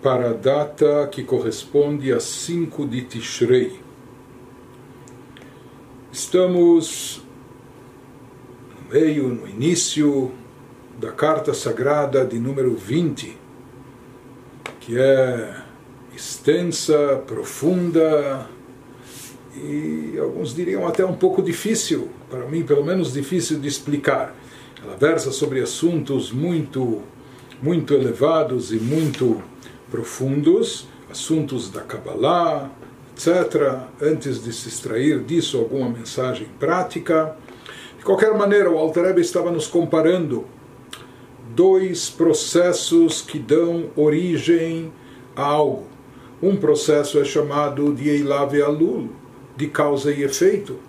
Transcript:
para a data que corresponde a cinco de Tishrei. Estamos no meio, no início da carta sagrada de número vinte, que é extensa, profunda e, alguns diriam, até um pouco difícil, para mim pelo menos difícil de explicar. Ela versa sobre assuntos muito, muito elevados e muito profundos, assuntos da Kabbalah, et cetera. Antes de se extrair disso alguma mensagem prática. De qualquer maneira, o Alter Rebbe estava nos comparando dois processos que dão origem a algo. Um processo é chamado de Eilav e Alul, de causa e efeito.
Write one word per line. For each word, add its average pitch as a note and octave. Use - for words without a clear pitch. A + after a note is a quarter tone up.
para B2
a A#2
data D3
que C3
corresponde C3
a A2+
cinco E3
de A#2+
Tishrei. -
Estamos F3
no -
meio, D3+
no A2+
início C#3
da -
carta D3+
sagrada C3+
de A#2
número C3
vinte, B2
que A#2
é B2
extensa, D3
profunda D3+
e, D3+
alguns B2+
diriam, F3+
até F#3
um -
pouco F#3
difícil, F3+
para B2+
mim D#3
pelo C#3+
menos E3+
difícil D3
de C#3
explicar. C#3+
Ela G2
versa C#3
sobre C3
assuntos C#3
muito, C3
muito D3+
elevados B2+
e A2+
muito B2+
profundos, C#3+
assuntos C#3+
da -
Kabbalah, C#3
et -
cetera. D3
Antes C#3+
de A#2
se A2+
extrair B2+
disso D#3+
alguma B2
mensagem A#2
prática. D#3+
De -
qualquer G3
maneira, G3+
o D#3+
Alter D#3
Rebbe F3
estava E3+
nos D#3+
comparando D#3+
dois F#3
processos E3
que -
dão E3
origem E3
a C#3
algo. D3
Um F#3
processo D3
é C#3
chamado C#3+
de C#3
Eilav C#3+
e C#3+
Alul, E3
de D3+
causa D3
e C#3+
efeito. D3